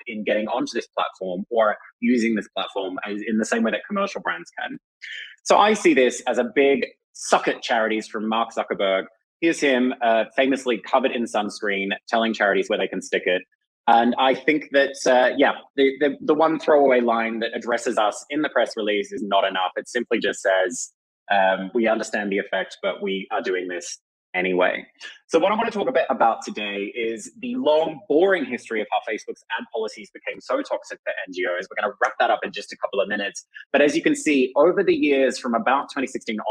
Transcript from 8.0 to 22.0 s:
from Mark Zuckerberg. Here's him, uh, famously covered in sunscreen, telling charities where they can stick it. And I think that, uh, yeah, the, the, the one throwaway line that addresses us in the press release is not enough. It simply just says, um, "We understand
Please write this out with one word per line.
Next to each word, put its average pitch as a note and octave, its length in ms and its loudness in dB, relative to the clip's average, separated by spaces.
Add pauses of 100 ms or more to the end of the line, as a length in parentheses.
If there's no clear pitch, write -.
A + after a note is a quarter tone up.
from G#2+ 200 -8
Mark A2 280 -2
Zuckerberg. G2 500 0 (380)
Here's E3 180 0
him, B2+ 320 2 (100)
uh, A2+ 220 4 (100)
famously C3 440 0
covered C3 320 0
in A#2+ 140 -2
sunscreen, G2+ 640 -4 (180)
telling A2+ 240 2
charities G2 380 2
where G#2 80 2
they F#2+ 100 0
can F#2+ 140 -8
stick - 240 -4
it. F2+ 160 2 (440)
And A#2 300 4
I C3 180 2
think D3+ 380 -2
that, C#3 220 2 (120)
uh, B2+ 300 4
yeah, C3 160 4 (240)
the, C3+ 140 4 (100)
the, C#3+ 200 0
the D#3 140 2
one D#3+ 240 2
throwaway C#3 420 4
line A2+ 400 0
that A2+ 140 -4
addresses A#2 440 -2
us G#2 320 0
in D3 100 -2
the D3 80 -2
press A#2 280 0
release G#2 360 -2
is G2 100 -8
not G2 220 2
enough. F#2+ 320 -2
It G#2+ 120 -8
simply A#2 320 -2
just G2 200 -2
says, F#2 520 0 (400)
um, F#2+ 420 2
"We A2+ 140 2
understand G#2+ 420 -2